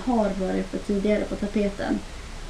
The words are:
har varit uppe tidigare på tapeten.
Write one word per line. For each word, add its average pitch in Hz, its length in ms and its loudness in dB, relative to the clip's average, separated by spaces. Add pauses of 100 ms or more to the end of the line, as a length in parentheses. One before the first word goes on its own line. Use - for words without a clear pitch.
har 220 260 4
varit 190 340 0
uppe - 140 -4
tidigare 202 460 2
på 190 120 -4
tapeten. 202 640 0 (520)